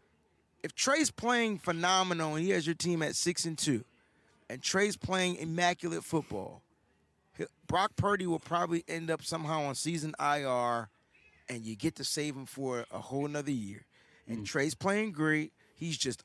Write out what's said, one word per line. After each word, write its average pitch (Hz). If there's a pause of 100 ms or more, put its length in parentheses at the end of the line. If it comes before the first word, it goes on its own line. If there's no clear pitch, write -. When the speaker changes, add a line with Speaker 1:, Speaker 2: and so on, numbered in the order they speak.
(640)
Speaker 1:
If 165
Trey's 285
playing 226
phenomenal 175
and 160
he 190
has 165
your 165
team 165
at 147
six -
and 165
two, 127 (640)
and 131
Trey's 202
playing 185
immaculate 170
football, - (760)
he, 160 (220)
Brock 185
Purdy 196
will 165
probably 170
end 165
up 156
somehow 156
on 139
season 156
I 147
R, 120 (640)
and 120
you 110
get 151
to 139
save 147
him 131
for 127
a -
whole 143
nother 147
year. 110 (420)
And 113
Speaker 2:
Mm. 104
Speaker 1:
Trey's 143
playing 202
great. 156 (240)
He's 160
just 123